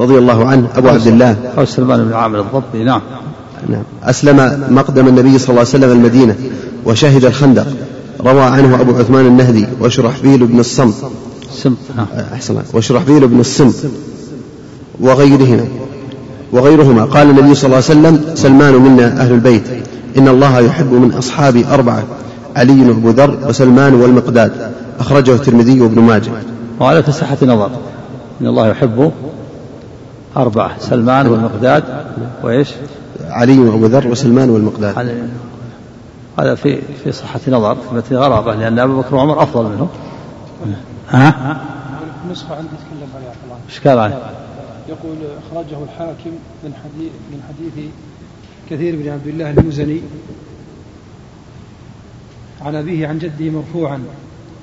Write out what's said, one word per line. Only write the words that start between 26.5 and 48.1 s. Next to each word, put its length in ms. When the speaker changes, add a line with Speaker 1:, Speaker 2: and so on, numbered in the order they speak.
Speaker 2:
وهذا 200
في 120
صحة 300
نظر، 280
إن 60
الله 220
يحب 440
أربعة، 420
سلمان 480
والمقداد 580
وإيش؟ 260
Speaker 1:
علي 300
وأبو 280
ذر 220
وسلمان 420
والمقداد. 480
Speaker 2:
علي. 160
هذا 160
في، 240
في 80
صحة 360
نظر، 260
في 200
متن 220
غرابة، 380
لأن 240
أبو 220
بكر 140
وعمر 280
أفضل 220
منه. 240
ها؟ 520
Speaker 3:
النسخة 280
عندي 140
تكلم 480
عليها، 160
الله. 120
Speaker 2:
إيش 120
قال 180
عليه؟ 200
Speaker 3:
يقول: 280
"أخرجه 340
الحاكم 460
من 100
حديث، 360
من 160
حديث 360